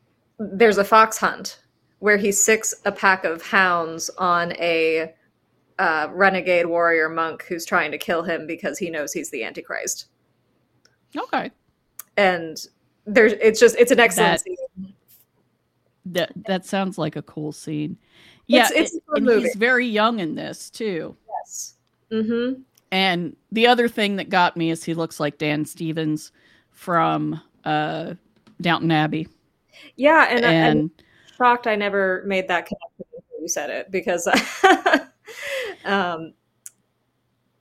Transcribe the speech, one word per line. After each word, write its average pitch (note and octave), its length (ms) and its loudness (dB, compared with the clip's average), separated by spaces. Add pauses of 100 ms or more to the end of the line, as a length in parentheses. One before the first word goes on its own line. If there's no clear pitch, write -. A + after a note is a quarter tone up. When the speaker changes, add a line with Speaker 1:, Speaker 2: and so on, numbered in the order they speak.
(380)
Speaker 1:
there's G3 400 2
a G3 60 4
fox A3 340 4
hunt - 420 -6 (400)
where G#3 160 4
he G3 140 0
sicks A3 440 0 (100)
a G3+ 80 -2
pack F#3+ 320 2
of E3 180 -4
hounds E3+ 760 0
on F3 340 0
a, D#3+ 600 0 (640)
uh, D#3 340 0
renegade F3+ 540 2
warrior E3 420 2
monk E3 360 -6
who's E3+ 200 -8
trying D#3+ 260 -2
to D3+ 80 -10
kill E3+ 240 -4
him E3 240 -6
because D#3+ 320 -8
he E3+ 120 -6
knows D3+ 220 -8
he's D#3 180 -8
the A#2 140 -8
Antichrist. - 640 -10 (1080)
Speaker 2:
Okay. D4 340 -6 (640)
Speaker 1:
And F3 400 0 (500)
there's, G#3+ 280 4
it's A3 260 2
just, A#3 180 8
it's A#3 140 6
an A#3 80 4
excellent F3+ 320 4
Speaker 2:
That E3 80 0
Speaker 1:
scene. - 540 -12 (1120)
Speaker 2:
that, F3 260 -4 (140)
that F#3 200 -4
sounds F#3+ 320 -2
like D#3+ 180 -4
a D3+ 60 -8
cool D3+ 300 -10
scene. D3+ 440 -8 (520)
Speaker 1:
It's, A#3 220 6
Speaker 2:
Yeah, - 40 -
Speaker 1:
it's D#4+ 200 0
a - 40 -6
Speaker 2:
it, - 80 -14
Speaker 1:
fun D4+ 120 -4
Speaker 2:
and - 80 0
Speaker 1:
movie. A#3+ 160 4
Speaker 2:
he's - 140 -2
very B3 300 2
young A3 340 2
in D#3 140 -4
this, - 360 -12
too. E3+ 460 -8 (240)
Speaker 1:
Yes. - 340 -14 (380)
Mm-hmm. A#3 500 -2 (300)
Speaker 2:
And F#3 440 0 (160)
the A3+ 140 4
other A#3+ 220 6
thing G3+ 280 -2
that F3+ 140 -8
got F3+ 260 2
me E3 140 0
is D#3+ 140 -6
he E3 100 -4
looks E3 260 -6
like D3 180 -4
Dan D3+ 260 -2
Stevens D#3 640 -6 (400)
from, D#3+ 680 -2 (240)
uh, D#3 500 -4 (480)
Downton E3 300 2
Abbey. D#3 360 0 (680)
Speaker 1:
Yeah, D4 340 6
and A#3+ 160 2
I, - 20 4
I'm D#3+ 300 4
Speaker 2:
And D#3 120 0 (460)
Speaker 1:
shocked A#3+ 300 2
I G#3+ 100 0
never G3 500 0
made F#3 220 -2
that E3+ 180 0
connection - 380 -16 (100)
until - 280 -14
you E3+ 60 -10
said D3 220 -6
it, A#2+ 200 -10
because, F3+ 360 -4
<laughs> G4 1600 0
um, F3 480 -4 (1300)